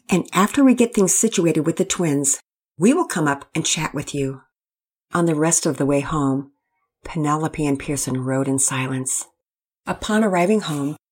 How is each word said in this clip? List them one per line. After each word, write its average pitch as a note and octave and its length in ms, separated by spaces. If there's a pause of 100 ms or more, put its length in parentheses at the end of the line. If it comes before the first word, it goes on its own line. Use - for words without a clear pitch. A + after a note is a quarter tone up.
and F3 220
after G#3 320
we C4 100
get A#3 200
things F#3 200
situated E3 520
with D#3+ 100
the F3+ 100
twins, C#3+ 540 (380)
we G#3 160
will F4 120
come D#3+ 220
up C#3 260
and D#3+ 120
chat - 280
with D3 220
you." C3+ 260 (720)
On F3 120
the E3 100
rest D#3+ 300
of D3+ 120
the C#3+ 80
way C#3+ 140
home, C#3 520 (520)
Penelope D3+ 600
and C#3 140
Pearson C3+ 420
rode C3 260
in C3+ 100
silence. C3 680 (600)
Upon G#3+ 380
arriving G3 380
home, D3 360 (140)